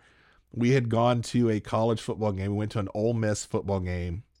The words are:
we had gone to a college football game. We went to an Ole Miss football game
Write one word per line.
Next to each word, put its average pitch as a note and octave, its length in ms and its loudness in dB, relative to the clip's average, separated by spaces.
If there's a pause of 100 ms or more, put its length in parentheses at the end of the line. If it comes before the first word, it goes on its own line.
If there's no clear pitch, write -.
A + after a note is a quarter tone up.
(520)
we A#2+ 200 2
had B2+ 180 2
gone A#2+ 340 4
to A#2+ 260 2
a G#2+ 100 2
college A2+ 420 0
football G#2+ 300 -2
game. G2 200 -2
We G2+ 60 0
went G#2+ 160 -2
to A2+ 60 -2
an F#2+ 140 -4
Ole A2 200 0
Miss A2 320 0
football G2 340 -2
game F2+ 440 -4 (180)